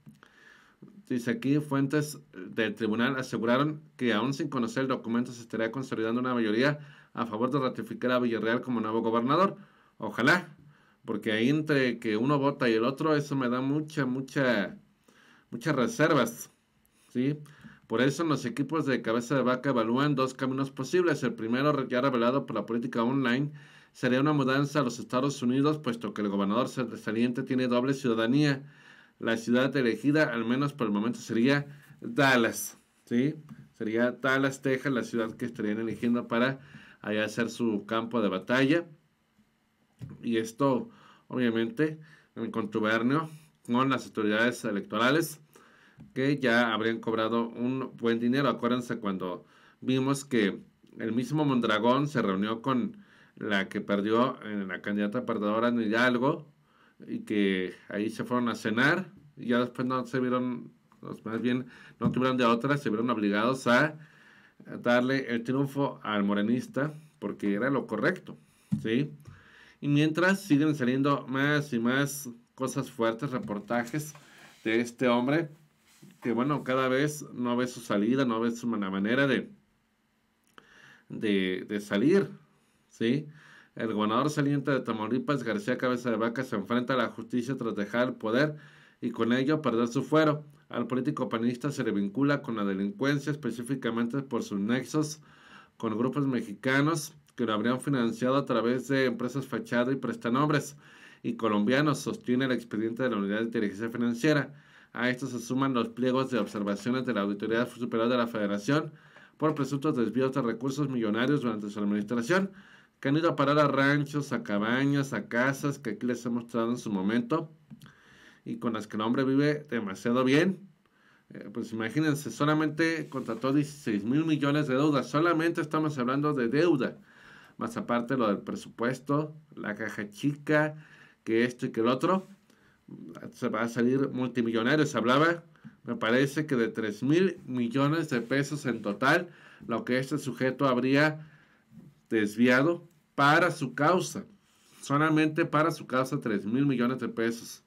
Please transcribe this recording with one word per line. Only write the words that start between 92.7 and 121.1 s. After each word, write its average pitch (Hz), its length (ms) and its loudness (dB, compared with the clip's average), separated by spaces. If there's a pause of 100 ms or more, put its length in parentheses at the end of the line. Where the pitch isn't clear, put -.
específicamente 120 880 -4
por 120 220 -4
sus 101 160 -4
nexos 131 600 -2 (560)
con 107 200 -4
grupos 135 300 0
mexicanos 135 880 0 (240)
que 120 80 0
lo 110 80 2
habrían 120 260 0
financiado 123 560 0
a 143 100 0
través 120 440 0
de 135 160 2
empresas 123 420 -4
fachada 120 460 0
y - 20 -2
prestanombres 135 800 0 (480)
y 123 120 -4
colombianos, 117 640 2
sostiene 123 460 -2
el 131 60 0
expediente 113 520 -4
de 123 80 0
la 107 60 0
Unidad 101 200 0
de 117 80 -2
Inteligencia 113 440 -4
Financiera. 120 720 0 (300)
A 120 180 -2
esto 123 180 -4
se 123 120 -8
suman 131 340 -2
los 117 160 0
pliegos 127 420 0
de 120 80 0
observaciones 104 640 -2
de 123 80 0
la 101 80 0
Auditoría 104 440 0
Superior 117 440 -2
de 127 80 2
la 120 100 0
Federación 113 640 -2 (460)
por 151 180 0
presuntos 143 400 -2
desvíos 123 380 0
de 139 80 0
recursos 131 480 -2
millonarios 120 520 0
durante 107 280 -4
su 104 100 -8
administración, 117 720 0 (480)
que - 80 -4
han 139 80 4
ido 165 140 2
a 156 80 -2
parar 143 220 4
a 143 100 6
ranchos, 143 640 0
a 117 100 -2
cabañas, 131 680 0
a 104 160 -6
casas, 135 500 0
que 110 120 -6
aquí 104 140 -6
les 120 200 -4
he 123 40 -4
mostrado 117 400 -4
en 123 80 -2
su 117 140 -8
momento, 117 580 0 (960)
y 123 140 -8
con 120 160 -4
las 107 140 -8
que 107 100 -10
el 107 40 -2
hombre 120 220 0
vive 147 460 2
demasiado 117 560 0
bien. 160 420 2 (640)